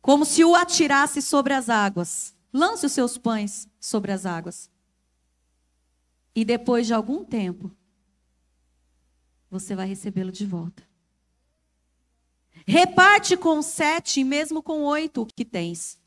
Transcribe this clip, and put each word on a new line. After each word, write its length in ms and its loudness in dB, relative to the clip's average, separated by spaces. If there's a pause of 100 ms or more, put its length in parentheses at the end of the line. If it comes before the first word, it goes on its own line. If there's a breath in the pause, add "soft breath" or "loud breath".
como 240 4
se 180 4
o 100 8
atirasse 680 2
sobre 320 0
as 160 -2
águas. 640 -2 (160)
Lance 340 0
os 60 0
seus 260 -2
pães 520 -4 (100)
sobre 320 -4
as 140 -6
águas. 440 -10 (1700)
E 80 0
depois 440 0
de 60 0
algum 300 -2
tempo, 480 -8 (1800)
você 260 -10
vai 120 -6
recebê-lo 440 -6
de 140 -8
volta. 380 -10 (1800 soft breath)
Reparte 720 6
com 240 2
sete 580 -2
e 40 0
mesmo 380 -2
com 220 -4
oito 380 -2
o 40 -4
que 200 -10
tens 600 -8